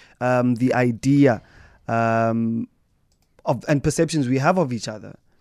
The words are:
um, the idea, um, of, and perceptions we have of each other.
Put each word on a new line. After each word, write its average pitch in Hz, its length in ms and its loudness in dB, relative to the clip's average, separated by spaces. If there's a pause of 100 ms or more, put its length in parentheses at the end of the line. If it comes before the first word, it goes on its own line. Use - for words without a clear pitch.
(220)
um, 123 320 2
the 123 180 0
idea, 123 720 2 (440)
um, 113 800 -2 (800)
of, 131 240 -2
and 147 160 0
perceptions 156 420 0
we 127 120 0
have 160 180 2
of 147 160 -2
each 117 160 -8
other. 104 260 -14 (260)